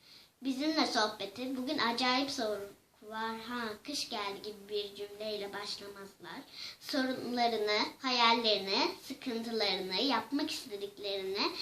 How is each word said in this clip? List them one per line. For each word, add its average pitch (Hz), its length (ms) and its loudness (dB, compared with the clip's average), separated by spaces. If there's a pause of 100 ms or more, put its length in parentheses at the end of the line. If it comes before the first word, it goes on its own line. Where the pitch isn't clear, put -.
(420)
Bizimle 269 460 2
sohbeti, 240 720 0
"Bugün 254 200 -2
acayip 254 540 2
soğuk 208 420 -2 (280)
var 220 380 -4
ha, 240 240 -4 (200)
kış - 260 -4
geldi." 202 320 -4
gibi 202 280 -10
bir 202 260 -2
cümleyle 202 580 -6
başlamazlar. 196 880 -8 (380)
Sorunlarını, 240 1000 2 (220)
hayallerini, 233 880 4 (100)
sıkıntılarını, 214 1000 -2
yapmak 277 500 2
istediklerini, 202 1000 -4 (100)